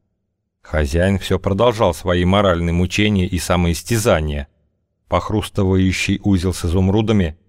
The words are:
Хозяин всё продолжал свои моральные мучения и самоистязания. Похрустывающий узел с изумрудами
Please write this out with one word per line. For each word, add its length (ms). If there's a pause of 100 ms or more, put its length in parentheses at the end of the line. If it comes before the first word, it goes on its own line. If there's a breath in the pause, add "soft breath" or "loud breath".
(640)
Хозяин 560
всё 200
продолжал 560
свои 300
моральные 480
мучения 540
и 120
самоистязания. 1080 (600)
Похрустывающий 1120
узел 300
с 120
изумрудами 760 (100)